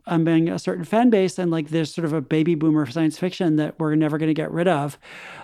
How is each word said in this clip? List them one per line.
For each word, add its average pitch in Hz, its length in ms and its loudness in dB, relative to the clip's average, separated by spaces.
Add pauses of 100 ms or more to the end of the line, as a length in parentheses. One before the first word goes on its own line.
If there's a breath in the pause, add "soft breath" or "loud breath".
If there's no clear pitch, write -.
among 165 420 2
a 180 100 -4
certain 180 260 -6
fan 233 260 4
base, 190 280 2
and, 175 120 -2
like, 160 180 -2
there's 156 260 -2
sort 165 100 -4
of 151 80 -2
a 160 80 -2
baby 160 360 0
boomer 151 300 2
science 156 320 -2
fiction 175 380 0
that 151 220 -2
we're 156 160 0
never 156 240 0
gonna 156 160 0
get 156 180 -4
rid 170 160 0
of. 147 300 -2 (460 loud breath)